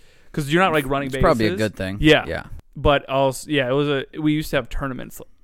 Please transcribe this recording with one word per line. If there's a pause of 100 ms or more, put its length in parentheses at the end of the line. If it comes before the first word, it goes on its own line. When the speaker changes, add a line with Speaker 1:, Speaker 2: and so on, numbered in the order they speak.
(340)
Speaker 1:
'cause
you're
not,
like,
running
Speaker 2:
It's
probably
a
Speaker 1:
bases.
Speaker 2:
good
thing.
Speaker 1:
Yeah.
Speaker 2:
Yeah. (320)
Speaker 1:
But
also,
yeah,
it
was
a, (140)
we
used
to
have
tournaments (220)